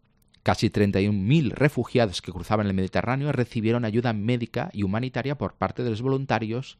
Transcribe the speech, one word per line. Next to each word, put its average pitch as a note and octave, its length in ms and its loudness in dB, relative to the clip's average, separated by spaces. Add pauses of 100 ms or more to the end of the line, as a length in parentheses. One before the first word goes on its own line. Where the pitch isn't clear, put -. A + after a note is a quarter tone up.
(420)
casi G#2 280 2
treinta G2+ 300 2
y G2+ 60 4
un G2+ 220 2
mil C#3+ 240 4
refugiados A#2+ 680 2
que F2 120 -10
cruzaban G#2 340 0
el F#2+ 80 0
Mediterráneo G2+ 560 -2
recibieron A#2+ 540 0
ayuda A2+ 280 0
médica A#2+ 600 -2
y G#2 100 -4
humanitaria B2 560 -2
por F#2+ 160 -4
parte F#2+ 300 -4
de A#2+ 60 -2
los G#2+ 120 -4
voluntarios B2+ 760 -2